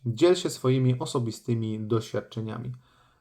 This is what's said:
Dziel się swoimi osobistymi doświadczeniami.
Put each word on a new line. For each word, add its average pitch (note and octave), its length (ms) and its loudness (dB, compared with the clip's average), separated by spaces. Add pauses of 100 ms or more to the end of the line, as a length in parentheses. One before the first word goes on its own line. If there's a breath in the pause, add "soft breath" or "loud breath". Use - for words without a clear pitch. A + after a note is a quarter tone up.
Dziel D#3 300 4
się F3 140 -2
swoimi B2+ 500 2
osobistymi A2+ 800 -2
doświadczeniami. A2 960 -4 (460 soft breath)